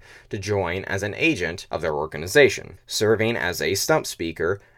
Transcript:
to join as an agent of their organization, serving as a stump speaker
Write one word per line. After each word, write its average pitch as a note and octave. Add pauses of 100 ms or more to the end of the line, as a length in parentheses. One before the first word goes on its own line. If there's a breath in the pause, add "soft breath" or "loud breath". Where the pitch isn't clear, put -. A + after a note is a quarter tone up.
(300 loud breath)
to A2+
join F#2+
as G2
an G#2
agent F#2
of E2
their D#2
organization, F2
serving A2
as E2+
a D#2
stump D#3
speaker E2 (160 soft breath)